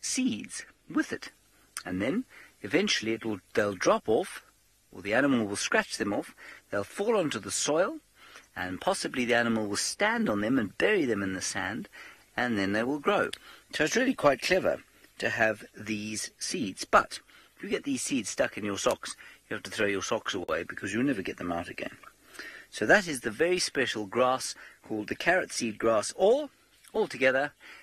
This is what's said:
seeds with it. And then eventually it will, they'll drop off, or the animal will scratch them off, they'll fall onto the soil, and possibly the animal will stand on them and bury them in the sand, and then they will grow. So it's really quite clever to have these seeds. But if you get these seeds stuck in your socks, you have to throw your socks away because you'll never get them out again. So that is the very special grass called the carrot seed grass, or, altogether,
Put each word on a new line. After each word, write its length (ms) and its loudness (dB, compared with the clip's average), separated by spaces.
seeds 640 -2
with 240 -2
it. 160 -10
And 160 -4
then 220 0
eventually 520 0
it 100 -6
will, 180 -4
they'll 200 2
drop 360 2
off, 340 2
or 120 -16
the 100 -2
animal 320 4
will 100 -4
scratch 420 0
them 140 0
off, 220 -4
they'll 120 -2
fall 320 0
onto 220 0
the 140 -6
soil, 480 2
and 260 -6
possibly 420 0
the 120 4
animal 320 2
will 80 -2
stand 520 0
on 140 2
them 160 2
and 220 -2
bury 260 2
them 160 0
in 120 -2
the 100 -6
sand, 440 -6
and 220 0
then 160 0
they 80 2
will 160 -2
grow. 320 2
So 120 0
it's 120 0
really 200 2
quite 260 4
clever 400 2
to 100 -2
have 340 0
these 640 -6
seeds. 460 -4
But 340 2
if 60 -18
you 80 -10
get 140 -2
these 180 -2
seeds 280 -2
stuck 280 -2
in 80 -6
your 140 -2
socks, 360 0
you 60 -8
have 100 -8
to 80 -12
throw 140 0
your 160 0
socks 320 -4
away 300 -4
because 280 -8
you'll 120 0
never 180 0
get 160 -6
them 140 -6
out 180 -4
again. 280 -10
So 160 0
that 200 6
is 120 -4
the 100 -4
very 300 2
special 480 -2
grass 480 2
called 200 -4
the 80 -4
carrot 360 2
seed 260 -4
grass, 400 2
or, 320 4
altogether, 580 2